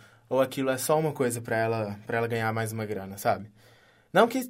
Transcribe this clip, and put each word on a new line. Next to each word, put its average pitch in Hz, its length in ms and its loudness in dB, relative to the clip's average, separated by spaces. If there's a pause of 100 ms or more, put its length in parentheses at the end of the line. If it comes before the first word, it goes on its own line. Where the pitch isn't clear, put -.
(300)
Ou 131 120 4
aquilo 135 280 0
é 131 80 0
só 151 220 2
uma 156 120 2
coisa 120 300 -2
pra 113 160 -2
ela, 113 480 0
pra 117 120 -2
ela 117 100 0
ganhar 113 260 0
mais 110 180 -2
uma 110 140 -4
grana, 98 320 -8
sabe? 104 340 -2 (600)
Não 208 160 6
que 254 220 -2